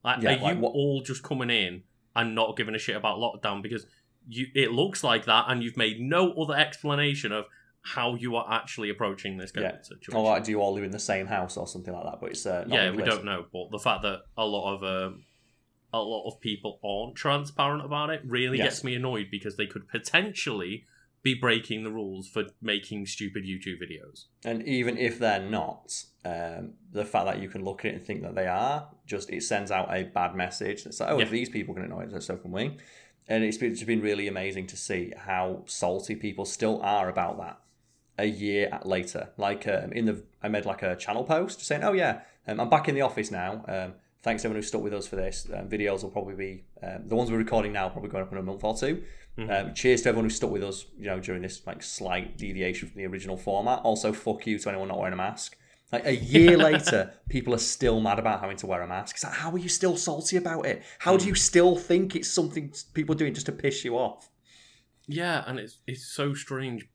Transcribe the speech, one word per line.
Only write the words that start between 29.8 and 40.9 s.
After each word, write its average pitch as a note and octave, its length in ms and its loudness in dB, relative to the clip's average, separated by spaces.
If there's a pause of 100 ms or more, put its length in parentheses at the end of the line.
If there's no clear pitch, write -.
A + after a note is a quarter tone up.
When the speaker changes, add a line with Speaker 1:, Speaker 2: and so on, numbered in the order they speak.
Speaker 2:
a F#2 140 0
bad F2+ 300 -2
message. F#2+ 520 -4
It's - 140 -12
like, - 100 0
"Oh, C#3+ 80 4
if A2 100 4
Speaker 1:
Yeah. A2 40 -2
Speaker 2:
these A#2+ 160 -2
people F#2+ 260 -6
can F#2 100 -8
annoy F2 200 -8
us, E2 220 -10
so F2+ 100 -4
can F2+ 160 -10
we." C3 240 -4 (500)
And A2 160 2
it's G#2+ 160 0
been, A#2 140 0
it's A2+ 100 -6
been A2+ 200 2
really G2+ 260 0
amazing F#2+ 400 -4
to F#2+ 80 -14
see F2+ 400 -4
how F#2 500 -2
salty F#2+ 480 -2
people G2+ 300 -4
still A2 380 0
are G2 260 2
about F2+ 300 -2
that F2 200 -12 (600)
a G#2+ 80 2
year G2+ 460 2
at, - 140 -6
later. F#2 500 -2
Like, G2+ 300 0
um, G2 260 0
in A2+ 140 0
the, G2 160 0 (200)
I G#2 60 -4
made, G#2 180 0
like, G2 160 -4
a F2+ 140 0